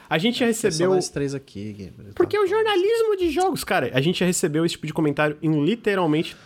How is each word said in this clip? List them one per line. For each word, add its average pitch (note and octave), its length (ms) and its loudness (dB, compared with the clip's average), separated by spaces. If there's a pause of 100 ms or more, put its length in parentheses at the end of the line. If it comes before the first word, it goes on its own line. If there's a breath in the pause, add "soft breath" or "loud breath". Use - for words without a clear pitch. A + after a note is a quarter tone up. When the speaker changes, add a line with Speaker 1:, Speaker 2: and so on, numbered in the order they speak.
Speaker 1:
A D#3 80 0
gente A#3 220 0
já B3 60 2
Speaker 2:
É, A#3 40 4
é A3+ 40 0
só A3 140 -2
Speaker 1:
recebeu F3 260 2
Speaker 2:
nós F3+ 160 0
três C#3+ 240 -4
aqui, G#2+ 380 -10
Gabriel. G2+ 440 -16
Speaker 1:
Porque F4 220 0
Speaker 2:
Tá G#4+ 60 2
Speaker 1:
o - 20 4
Speaker 2:
bom. F4 40 -2
Speaker 1:
jornalismo G#4+ 680 2
de F4 140 0
jogos, F4 320 0
cara, D3+ 300 0
a C3 80 2
gente F3 180 0
já F3+ 60 2
recebeu E3 400 0
esse E3+ 80 -2
tipo - 140 -10
de D#3 60 -8
comentário D3+ 480 0
em D#3 220 2
literalmente F3+ 720 0 (100)